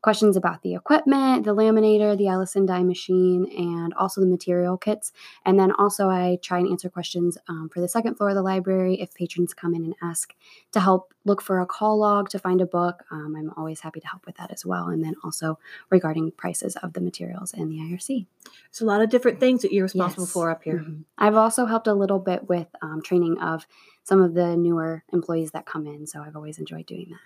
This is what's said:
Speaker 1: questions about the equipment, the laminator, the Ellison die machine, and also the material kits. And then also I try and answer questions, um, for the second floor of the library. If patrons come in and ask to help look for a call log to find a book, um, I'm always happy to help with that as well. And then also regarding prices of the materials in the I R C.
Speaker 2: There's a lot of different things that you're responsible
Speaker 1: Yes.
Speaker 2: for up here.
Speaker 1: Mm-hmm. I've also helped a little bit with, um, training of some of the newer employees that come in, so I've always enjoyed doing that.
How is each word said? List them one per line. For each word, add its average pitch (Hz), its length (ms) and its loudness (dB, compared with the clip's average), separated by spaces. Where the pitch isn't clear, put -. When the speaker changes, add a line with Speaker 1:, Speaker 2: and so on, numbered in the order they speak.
Speaker 1:
questions 208 360 4
about 175 240 0
the 180 140 -6
equipment, 269 720 2
the 214 80 2
laminator, 214 600 6
the 196 140 0
Ellison 190 380 0
die 180 160 0
machine, 180 640 2
and 170 380 -4
also 190 260 -2
the 190 60 4
material 180 500 0
kits. - 360 -4
And 196 120 6
then 185 140 6
also 202 380 2
I 180 320 2
try 180 160 -2
and 180 100 2
answer 180 220 -4
questions, 175 480 -4
um, 160 240 -10
for 175 80 -6
the 180 80 -2
second 226 280 -2
floor 202 120 0
of 196 60 0
the 196 80 0
library. 185 580 0
If 180 140 -10
patrons 175 400 -4
come 170 200 -4
in 165 80 -4
and 165 200 -6
ask 170 320 -8
to 214 80 2
help 185 340 2
look 202 160 0
for 190 180 -2
a 180 60 0
call 214 320 0
log 208 320 2
to - 100 -8
find 185 220 0
a 180 60 2
book, 175 440 -2
um, 156 240 -10
I'm 156 220 -10
always 160 240 -10
happy 160 200 -14
to - 60 -18
help - 200 -16
with - 100 -18
that 180 140 -16
as - 160 -12
well. 175 220 -4
And 165 140 -2
then 156 120 -6
also 160 340 -6
regarding 160 440 2
prices - 440 -6
of 170 160 -10
the 180 80 -8
materials 180 540 -8
in 160 160 -6
the 156 100 -8
I 160 140 -10
R 180 40 -10
C. 247 280 -6
Speaker 2:
There's - 380 -14
a - 20 -2
lot 208 160 4
of 220 80 4
different 240 320 2
things 254 220 4
that 196 100 0
you're 196 120 2
responsible 185 400 -2
Speaker 1:
Yes. 175 80 -8
Speaker 2:
for 165 180 0
up 165 140 -6
here. 160 160 -4
Speaker 1:
Mm-hmm. 156 200 -12
I've 214 200 4
also 226 280 4
helped 226 220 -2
a 214 80 2
little 202 240 2
bit 185 280 -4
with, 175 220 -2
um, 156 180 -8
training 175 400 2
of 165 260 -6
some 190 180 6
of 175 140 4
the 170 200 2
newer 165 480 0
employees 165 380 -2
that 156 120 -10
come 151 220 -8
in, 147 200 -14
so 147 140 -14
I've 151 160 -16
always 151 220 -14
enjoyed 160 260 -12
doing - 240 -14
that. 170 180 -20